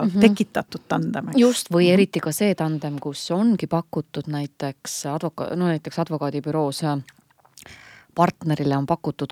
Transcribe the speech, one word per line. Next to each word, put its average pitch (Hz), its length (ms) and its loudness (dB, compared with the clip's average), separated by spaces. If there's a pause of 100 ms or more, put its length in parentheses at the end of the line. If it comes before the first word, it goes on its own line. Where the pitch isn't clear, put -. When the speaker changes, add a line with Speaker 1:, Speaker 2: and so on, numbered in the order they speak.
Speaker 1:
Mhm. 190 140 0
Speaker 2:
tekitatud - 680 2
tandem, - 420 -2
eks? - 100 0
Speaker 1:
Just, 240 320 2
või 175 140 4
Speaker 2:
Mhm. 175 80 6
Speaker 1:
eriti 196 260 4
ka 156 120 -4
see 202 240 2
tandem, 156 440 -4
kus - 320 -10
ongi 190 360 2
pakutud - 600 -4
näiteks 147 800 -6
advoka-, 151 500 -4
no 180 120 2
näiteks 160 320 -2
advokaadibüroos, 147 840 -2
äh, 147 140 0 (1160)
partnerile 151 600 2
on 139 80 0
pakutud 147 460 -4